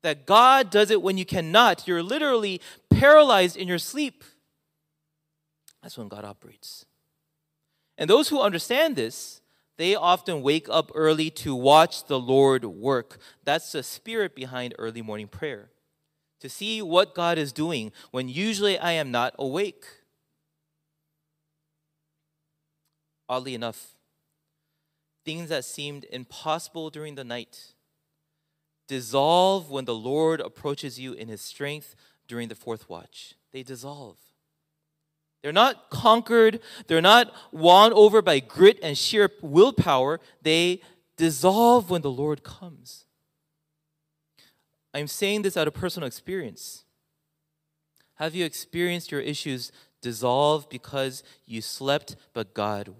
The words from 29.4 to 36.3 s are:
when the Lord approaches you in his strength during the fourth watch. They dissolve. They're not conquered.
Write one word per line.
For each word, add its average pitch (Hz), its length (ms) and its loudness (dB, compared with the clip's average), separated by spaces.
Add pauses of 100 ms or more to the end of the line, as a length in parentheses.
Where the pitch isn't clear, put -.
when 135 140 -8
the 120 100 -6
Lord 147 440 -2
approaches 131 600 -10
you 131 140 -14
in 113 160 -16
his 107 120 -14
strength 147 540 -14 (320)
during 117 200 -10
the 110 80 -16
fourth - 320 -12
watch. - 460 -20 (180)
They 131 120 -14
dissolve. 127 540 -18 (1200)
They're 143 100 -8
not 226 380 0
conquered. 226 720 2 (260)